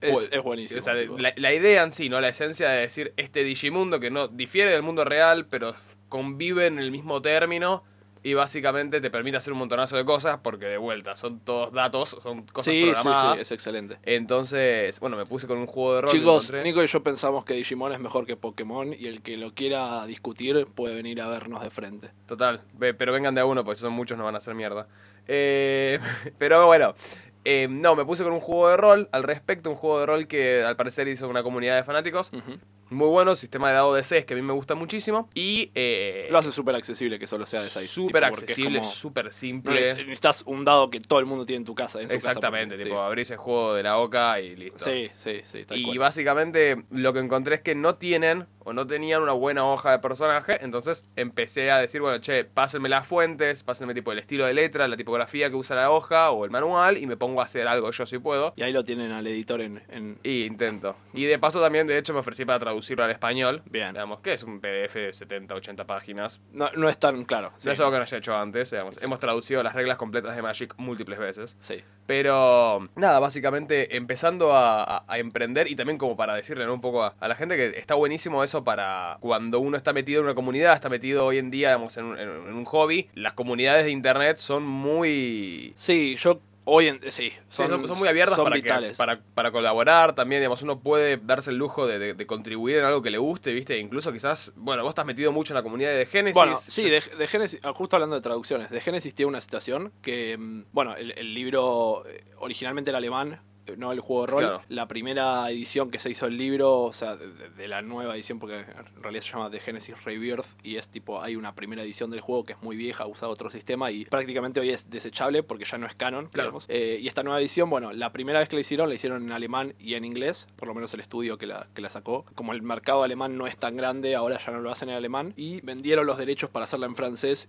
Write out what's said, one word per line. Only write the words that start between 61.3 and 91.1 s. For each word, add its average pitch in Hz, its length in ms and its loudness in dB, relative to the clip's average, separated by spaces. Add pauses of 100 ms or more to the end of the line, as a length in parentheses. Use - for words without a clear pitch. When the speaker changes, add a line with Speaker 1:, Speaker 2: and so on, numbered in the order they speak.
Speaker 2:
paso 156 200 0
también, 156 280 4
de 147 100 2
hecho, 147 160 -2
me 143 80 -2
ofrecí 123 240 -8
para 123 160 0
traducirlo 113 440 -4
al 113 60 2
español. 127 580 -2
Speaker 1:
Bien. 104 260 -6
Speaker 2:
Digamos, 104 260 -8
que 190 120 -4
es 117 120 -4
un 107 160 -12
P 101 80 -8
D 98 160 -2
F 101 160 -8
de 98 120 -6
setenta, 98 440 -12
ochenta 98 280 -12
páginas. 101 560 -8 (120)
Speaker 1:
No, 143 240 -4
no 160 120 2
es 143 100 0
tan 135 260 2
claro, 107 260 -4
Speaker 2:
No - 100 -20
Speaker 1:
sí. 135 100 -2
Speaker 2:
es 139 100 -2
algo 139 100 4
que 131 80 0
no 123 60 0
haya 120 140 -8
hecho 110 180 -4
antes, 104 340 -4
digamos. 95 220 -6
Speaker 1:
Exacto. 127 140 -8
Speaker 2:
Hemos 131 120 -4
traducido 120 460 -2
las 110 100 -4
reglas 127 220 0
completas 117 400 -6
de 117 60 -6
Magic 110 360 -8
múltiples 110 400 -8
veces. 104 400 -8
Speaker 1:
Sí. 95 240 -12 (400)
Speaker 2:
Pero, 123 720 6
nada, 170 240 6
básicamente 139 800 0
empezando 147 580 2
a, 117 300 6
a, - 240 -4
a 117 100 -4
emprender 120 500 -2
y 147 60 -8
también 139 240 -4
como 127 180 -2
para 107 200 0
decirle, 123 300 -6
¿no? 123 80 -2
un 123 60 -6
poco 120 220 0
a, 104 160 -2
a 92 80 -4
la 117 80 0
gente 170 220 -2
que 120 220 0
está 151 160 -2
buenísimo 147 500 2
eso 143 200 -2
para 95 560 -2
cuando 117 400 0
uno 143 160 0
está 139 160 0
metido 139 280 0
en 147 60 2
una 139 80 0
comunidad, 131 400 4
está 143 140 0
metido 131 380 0
hoy 135 120 2
en 127 120 -4
día, 135 200 2
digamos, 117 260 0
en 117 80 -8
un, 117 140 -8
en, 104 100 -8
en 87 260 -10
un 120 120 -8
hobby. 156 480 2
Las 107 180 -4
comunidades 131 540 2
de 151 40 0
internet 139 460 2
son 143 260 -4
muy 135 1120 -2
Speaker 1:
Sí, 151 420 2
yo 175 240 4 (240)
hoy 156 240 8
en, 135 120 -2 (100)
sí, 120 200 -4
Speaker 2:
Sí, - 20 -8 (160)
son, 143 200 -2
Speaker 1:
son, - 200 -2
Speaker 2:
son 180 100 -4
muy 190 100 2
abiertas 175 280 6
Speaker 1:
son 151 80 4
Speaker 2:
para 151 120 4
que, 135 60 0
Speaker 1:
vitales. 120 340 0
Speaker 2:
para, 117 240 0 (140)
para 117 160 2
colaborar 120 640 6
también, 135 280 2
digamos, 123 200 0
uno 143 180 -4
puede 147 360 4